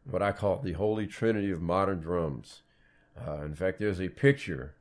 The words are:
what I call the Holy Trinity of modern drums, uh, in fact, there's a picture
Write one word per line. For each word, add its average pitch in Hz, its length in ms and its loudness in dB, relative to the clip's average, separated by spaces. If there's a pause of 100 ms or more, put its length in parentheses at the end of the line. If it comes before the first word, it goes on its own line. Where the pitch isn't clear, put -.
what 90 140 0
I 101 100 2
call 98 280 0
the 90 120 -4
Holy 107 360 0
Trinity 107 420 0
of 85 100 -2
modern 92 400 2
drums, 80 640 -4 (640)
uh, 73 160 -6
in 76 120 -6
fact, 90 260 0
there's 101 200 0
a 92 80 -2
picture 85 720 2